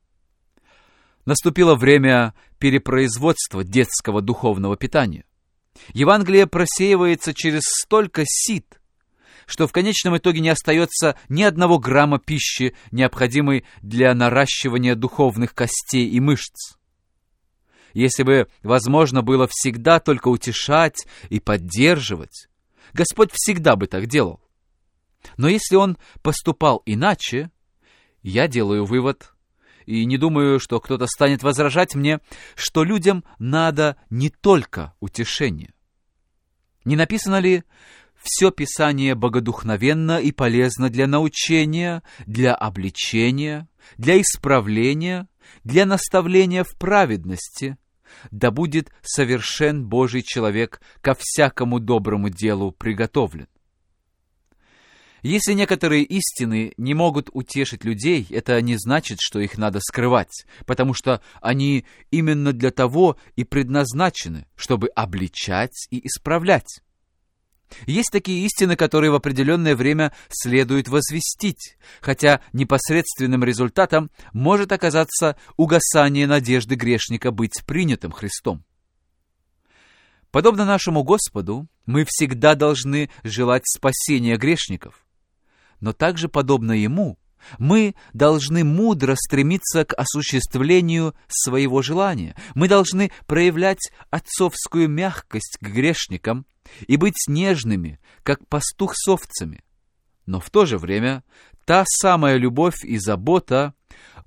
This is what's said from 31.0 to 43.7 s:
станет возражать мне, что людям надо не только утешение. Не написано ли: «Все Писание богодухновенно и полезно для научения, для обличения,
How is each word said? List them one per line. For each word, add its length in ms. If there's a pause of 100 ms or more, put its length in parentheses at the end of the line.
станет 360
возражать 520
мне, 240 (360)
что 280
людям 400 (140)
надо 600 (120)
не 200
только 720
утешение. 760 (1120)
Не 100
написано 440
ли: 240 (580)
«Все 300
Писание 640
богодухновенно 1040
и 120
полезно 580
для 180
научения, 920 (240)
для 300
обличения, 1120 (300)